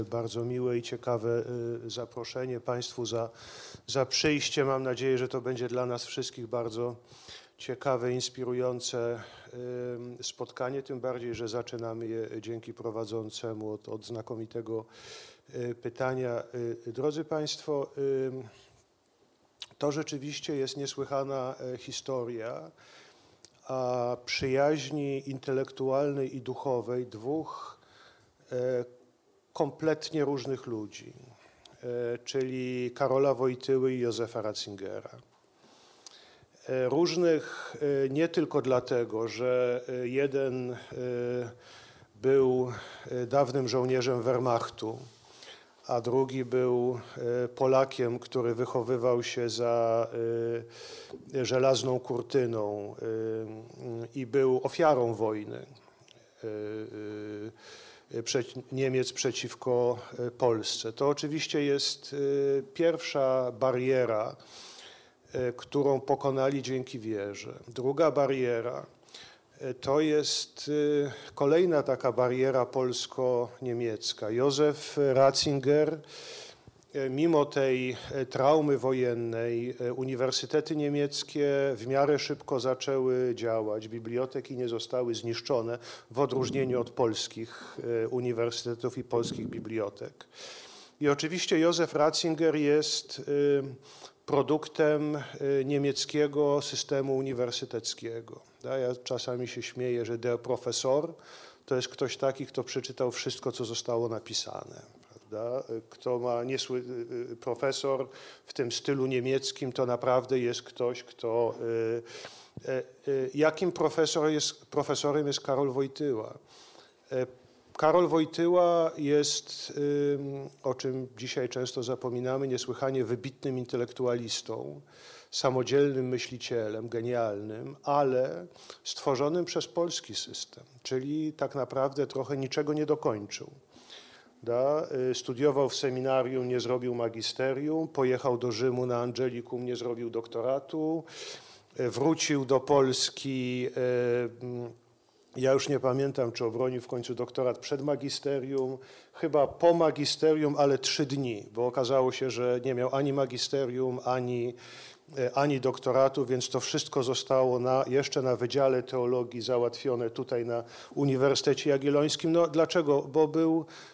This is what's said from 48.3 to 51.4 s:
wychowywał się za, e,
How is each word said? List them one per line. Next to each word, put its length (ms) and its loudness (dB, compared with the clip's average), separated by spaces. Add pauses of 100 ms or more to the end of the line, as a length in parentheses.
wychowywał 680 0
się 260 -2
za, 580 2 (1300)
e, 100 0